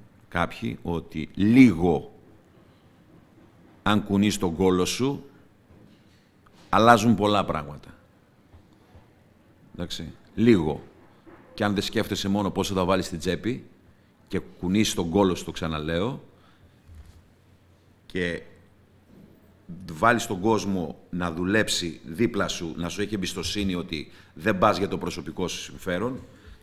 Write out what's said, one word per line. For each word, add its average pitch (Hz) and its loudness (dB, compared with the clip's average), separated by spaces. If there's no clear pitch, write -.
κάποιοι 87 -4
ότι 82 -6
λίγο, 92 6
αν 101 2
κουνείς 101 2
τον 85 -2
κόλο 90 4
σου, 120 -2
αλλάζουν 113 6
πολλά 101 2
πράγματα. 73 -8
Εντάξει, 85 -10
λίγο. 87 4
Και 107 -4
αν 104 0
δεν 98 0
σκέφτεσαι 101 -4
μόνο 98 0
πόσο 95 -4
θα 92 0
βάλεις 92 0
στην 87 -8
τσέπη 90 -4
και 95 -4
κουνείς 98 -2
τον 87 -4
κόλο 92 4
σου, - -8
το 85 -10
ξαναλέω, 82 -4
και 87 -6
βάλεις 110 2
τον 95 -6
κόσμο 95 -2
να 87 -4
δουλέψει 90 -2
δίπλα 92 -2
σου, 82 -8
να 85 -6
σου 90 -6
έχει 101 -6
εμπιστοσύνη 95 -4
ότι 82 -8
δεν 98 -2
πας 101 4
για 95 -2
το 90 -4
προσωπικό 85 -8
σου - -10
συμφέρον, 98 -6